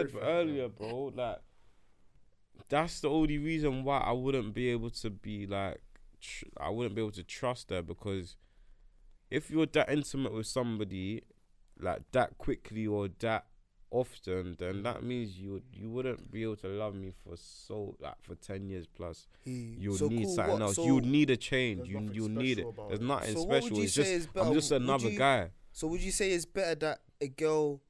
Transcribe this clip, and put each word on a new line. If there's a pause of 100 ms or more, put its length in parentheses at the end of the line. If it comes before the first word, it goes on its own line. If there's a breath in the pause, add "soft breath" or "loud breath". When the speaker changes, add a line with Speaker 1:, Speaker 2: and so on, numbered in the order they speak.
Speaker 1:
everything.
Speaker 2:
earlier,
bro. (100)
Like, (1300)
that's
the
only
reason
why
I
wouldn't
be
able
to
be,
like, (400)
tr-, (120)
I
wouldn't
be
able
to
trust
her,
because (920)
if
you're
that
intimate
with
somebody, (560)
like, (100)
that
quickly
or (100)
that (460)
often,
then
that
means
you
would,
you
wouldn't
be
able
to
love
me (120)
for
so,
like,
for
ten
years
plus. (160)
Speaker 3:
He,
Speaker 2:
You'd
Speaker 3:
so
Speaker 2:
need
Speaker 3:
cool,
Speaker 2:
something
Speaker 3:
what,
Speaker 2:
else.
Speaker 3:
so
Speaker 2:
You'd
need
a
change.
Speaker 1:
There's
Speaker 2:
You,
Speaker 1:
nothing
Speaker 2:
you
need
it.
Speaker 1:
special
about
Speaker 2:
There's
Speaker 1:
it.
Speaker 2:
nothing
Speaker 3:
So
what (160)
Speaker 2:
special.
Speaker 3:
would
you
Speaker 2:
It's
Speaker 3:
say
Speaker 2:
just,
Speaker 3:
is
better?
Speaker 2:
I'm
just
Speaker 3:
Would
Speaker 2:
another
Speaker 3:
you,
Speaker 2:
guy. (220)
Speaker 3:
so
would
you
say
it's
better
that (220)
a
girl